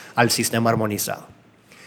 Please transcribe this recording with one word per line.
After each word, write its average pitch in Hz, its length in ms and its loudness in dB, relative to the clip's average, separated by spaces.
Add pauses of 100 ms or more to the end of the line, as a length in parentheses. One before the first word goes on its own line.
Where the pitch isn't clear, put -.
(160)
al 120 160 4
sistema 113 380 0
armonizado. 107 640 -4 (520)